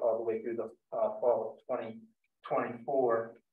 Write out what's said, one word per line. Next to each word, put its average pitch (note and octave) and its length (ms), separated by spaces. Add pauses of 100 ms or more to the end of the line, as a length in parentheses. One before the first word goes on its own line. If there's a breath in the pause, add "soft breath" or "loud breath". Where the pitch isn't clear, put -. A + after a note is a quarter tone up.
all A2+ 140
the A#2 60
way A2 180
through A#2 160
the, - 120 (220)
uh, B2 300
fall A2 360
of - 80
twenty A#2 340 (460)
twenty-four. A#2+ 880 (200)